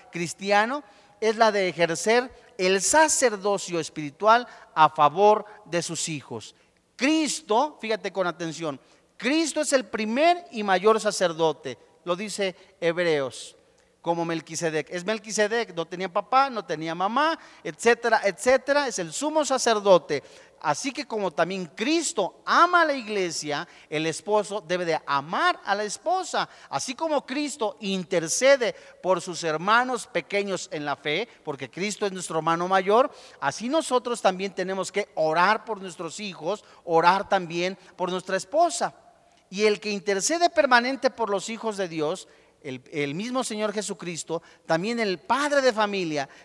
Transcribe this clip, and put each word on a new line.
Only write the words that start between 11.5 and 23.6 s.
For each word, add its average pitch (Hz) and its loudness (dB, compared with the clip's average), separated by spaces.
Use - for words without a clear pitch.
lo 175 -2
dice 190 -6
Hebreos, 165 -2
como 170 -2
Melquisedec. 160 -4
Es 175 -8
Melquisedec, 214 -2
no 165 -4
tenía 180 -8
papá, 262 2
no 226 -8
tenía 160 -6
mamá, 240 0
etcétera, 233 2
etcétera, 262 2
es 233 -6
el 165 -6
sumo 302 0
sacerdote. 202 4
Así 156 -2
que 262 -8
como 202 -4
también 180 -2
Cristo 254 -2
ama 339 4
a 320 4
la 302 0
iglesia, 175 -4